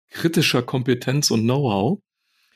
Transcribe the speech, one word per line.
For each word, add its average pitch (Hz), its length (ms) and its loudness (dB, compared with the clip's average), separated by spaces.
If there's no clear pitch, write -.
kritischer 165 540 0
Kompetenz 127 640 -2
und 113 120 2
Know-how. 120 580 0